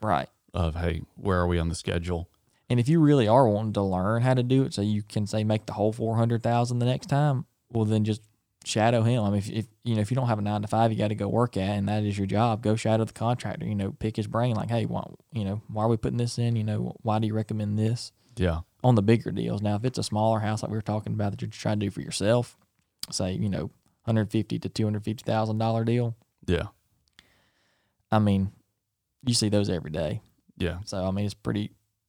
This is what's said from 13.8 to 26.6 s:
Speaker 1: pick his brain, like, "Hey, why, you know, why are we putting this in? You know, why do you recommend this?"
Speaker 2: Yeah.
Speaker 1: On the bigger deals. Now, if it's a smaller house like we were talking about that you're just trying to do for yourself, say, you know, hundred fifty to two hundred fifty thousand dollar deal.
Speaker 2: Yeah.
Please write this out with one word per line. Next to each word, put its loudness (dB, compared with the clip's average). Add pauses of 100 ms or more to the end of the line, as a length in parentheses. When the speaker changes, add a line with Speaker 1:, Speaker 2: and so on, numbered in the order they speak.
Speaker 1:
pick -4
his -2
brain, 0
like, -4
"Hey, 0
why, -6 (240)
you -4
know, -4
why -4
are 4
we 4
putting -2
this -4
in? 2
You 0
know, -2
why 0
do 0
you -2
recommend -2
this?" -2 (240)
Speaker 2:
Yeah. 0 (220)
Speaker 1:
On 6
the 4
bigger 4
deals. -2
Now, 0
if -2
it's -4
a -2
smaller 0
house -4
like -4
we -4
were -6
talking -4
about -2
that -8
you're -6
just -14
trying 0
to -2
do -2
for -8
yourself, 0 (540)
say, -2
you -2
know, -4 (380)
hundred 0
fifty -2
to -6
two -4
hundred -4
fifty -6
thousand 0
dollar 0
deal. 0 (320)
Speaker 2:
Yeah. 0 (1400)